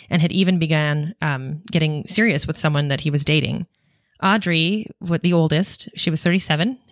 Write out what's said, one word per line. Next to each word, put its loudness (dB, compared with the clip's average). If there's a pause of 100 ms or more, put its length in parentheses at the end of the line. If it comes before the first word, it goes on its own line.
(100)
and 2
had 2
even 2
began, 0
um, -6
getting -2
serious 2
with -6
someone 0
that -4
he -2
was 0
dating. 0 (560)
Audrey, 0 (140)
what, -2
the 2
oldest, 2
she -2
was -2
thirty-seven, 2 (140)